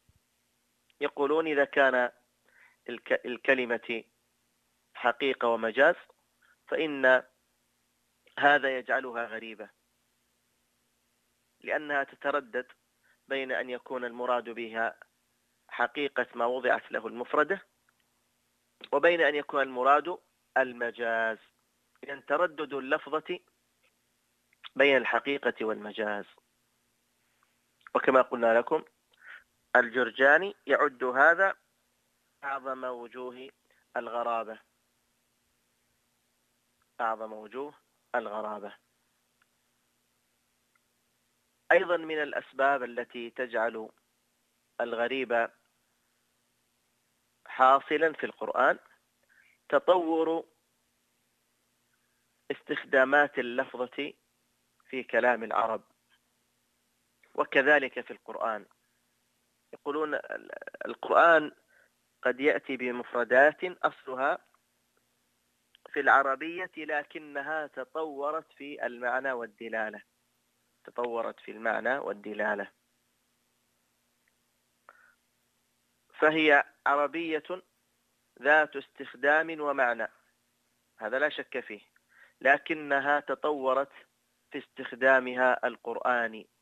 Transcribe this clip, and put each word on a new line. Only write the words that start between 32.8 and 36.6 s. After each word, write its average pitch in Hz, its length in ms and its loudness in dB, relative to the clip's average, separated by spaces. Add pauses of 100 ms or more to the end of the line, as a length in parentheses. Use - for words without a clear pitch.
وجوه 127 640 -10 (480)
الغرابة، 117 640 -4 (2500)